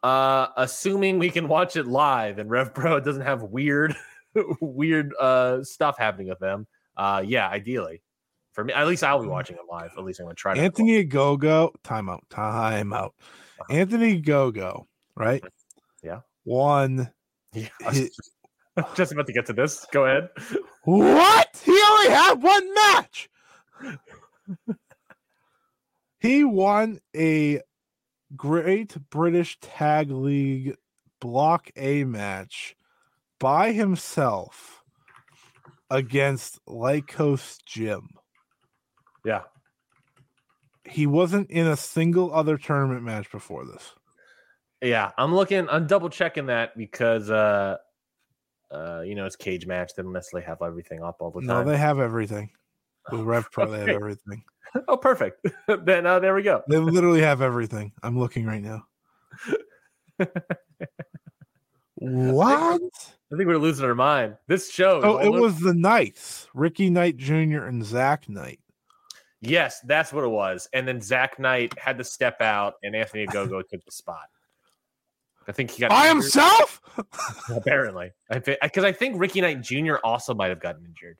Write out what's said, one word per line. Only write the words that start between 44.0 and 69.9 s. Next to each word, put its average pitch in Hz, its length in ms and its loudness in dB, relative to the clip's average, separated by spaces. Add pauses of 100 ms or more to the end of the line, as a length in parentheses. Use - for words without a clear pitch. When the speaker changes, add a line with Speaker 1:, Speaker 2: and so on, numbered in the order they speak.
Speaker 1:
Yeah, 117 380 0
I'm 151 160 2
looking, 190 340 0
I'm 160 160 0
double 175 240 2
checking 160 380 -4
that 117 280 -2
because, 113 540 -2
uh, 104 480 2 (960)
uh, 82 340 -12
you 101 80 -10
know, 98 140 -8
it's 92 80 -12
cage 90 320 -8
match. 90 280 -6
They 95 60 -12
don't 92 120 -10
necessarily 87 340 -10
have 82 160 -10
everything 85 400 -10
up 85 160 -12
all 85 100 -8
the 110 120 -12
Speaker 2:
No, 123 160 -2
Speaker 1:
time. - 100 0
Speaker 2:
they 147 100 0
have 147 220 0
everything. 110 500 -4 (640)
With 117 100 -6
Rev 117 300 -2
Pro, - 200 -2
they 107 100 -6
have 104 80 -2
Speaker 1:
Okay. - 60 0
Speaker 2:
everything. 104 540 -10
Speaker 1:
<laughs> - 40 -20 (360)
Oh, 254 80 2
perfect. - 480 -2 (200)
<laughs> 196 200 -2
Then, 175 200 4
uh, 185 140 4
there 190 160 2
we 196 80 0
go. 180 240 2
Speaker 2:
They 151 100 2
literally 165 440 4
have 143 200 4
everything. 117 520 -4 (100)
I'm 120 160 -2
looking 120 260 -4
right 110 160 -6
now. 107 240 -12 (1300)
Speaker 1:
<laughs> 185 80 0 (1700)
Speaker 2:
What? 190 840 2
Speaker 1:
I - 560 -14
think 185 100 0
we're 170 100 2
losing 147 280 0
our 120 100 2
mind. 127 400 2 (120)
This 180 240 0
show 185 280 4
is 147 60 0
Speaker 2:
Oh, 208 80 6
Speaker 1:
all 196 60 0
Speaker 2:
it 208 100 4
Speaker 1:
over 233 100 2
Speaker 2:
was 208 200 2
the 180 140 2
Knights, 175 800 0
Ricky 165 360 0
Knight 175 280 2
Junior 151 480 0
and 123 180 -6
Zach 127 460 -2
Knight. 71 300 -14 (840)
Speaker 1:
Yes, 143 440 -2
that's 156 280 0